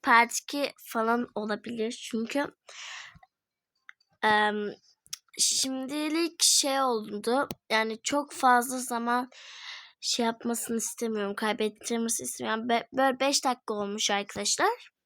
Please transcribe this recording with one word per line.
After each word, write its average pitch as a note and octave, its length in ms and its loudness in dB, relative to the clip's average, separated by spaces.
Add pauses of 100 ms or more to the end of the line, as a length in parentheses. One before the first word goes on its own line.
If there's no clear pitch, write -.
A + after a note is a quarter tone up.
Part A#3 340 6
iki - 360 -4 (120)
falan A#3 500 0
olabilir A3 760 -6
çünkü, A#3 360 -2 (1800)
em, G#3 520 4 (640)
şimdilik D4+ 1040 -2
şey C4+ 400 4
oldu. A3+ 680 0 (220)
Yani A3 320 0
çok C#4+ 300 -2
fazla B3+ 460 4
zaman B3 520 -2 (680)
şey - 260 0
yapmasını A#3 500 -2
istemiyorum. G#3+ 580 -2
Kaybettirmesini A3+ 920 -2
istemiyorum. A3+ 440 -4
Be-, A#3 240 2
böyle C4 280 4
beş C#4 240 2
dakika B3 300 -2
olmuş G#3 360 -2
arkadaşlar. G3+ 960 -2